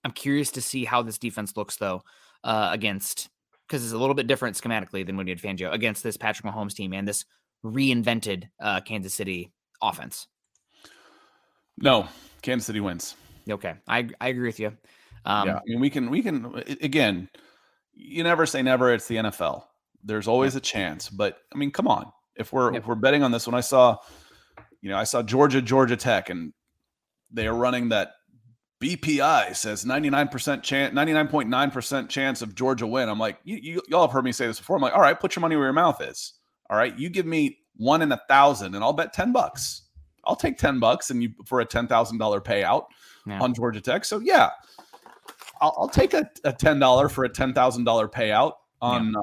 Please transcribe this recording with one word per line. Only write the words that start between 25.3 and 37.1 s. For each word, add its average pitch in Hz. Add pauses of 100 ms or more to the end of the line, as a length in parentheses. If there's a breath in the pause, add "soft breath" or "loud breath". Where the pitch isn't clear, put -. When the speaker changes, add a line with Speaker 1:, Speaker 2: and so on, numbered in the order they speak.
Speaker 2:
Georgia 123
Tech, 110
and 82 (800)
they 113
are 113
running 120
that 101 (680)
B 143
P 147
I 135
says 107
ninety-nine 139
percent 135
chan-, 139
ninety-nine 156
point 147
nine 131
percent 131
chance 135
of 104
Georgia 120
win. 123
I'm 104
like, 110
"You, 208
you, 170
y'all 160
have 120
heard 131
me 127
say 123
this 110
before." -
I'm 143
like, 127
"All 202
right, 147
put -
your 180
money 160
where 139
your 131
mouth 160
is. - (340)
All 104
right, 117
you 160
give 175